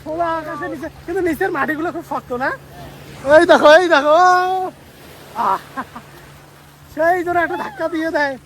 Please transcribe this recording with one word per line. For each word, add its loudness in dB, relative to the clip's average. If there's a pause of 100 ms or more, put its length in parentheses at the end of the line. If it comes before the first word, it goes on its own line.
খোলা -4 (120)
আকাশের -10
নিচে, -12 (180)
কিন্তু -4
নিচের -4
মাটিগুলো -4
খুব -12
শক্ত -8 (120)
না? -2 (880)
এই 8
দেখো, 6 (100)
এই 2
দেখো, 4 (1300)
আহ! -2 (1300)
সেই 0
জন্য -2
একটা -6
ধাক্কা -10 (100)
দিয়ে -4
দেয় -4 (100)